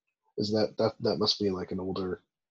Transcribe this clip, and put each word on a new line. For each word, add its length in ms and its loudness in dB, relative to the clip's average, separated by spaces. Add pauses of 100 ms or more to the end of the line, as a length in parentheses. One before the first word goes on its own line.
(400)
Is 140 0
that, 260 2
that, 220 2
that 180 2
must 220 2
be, 100 2
like, 220 -4
an 80 -4
older, 420 -4 (280)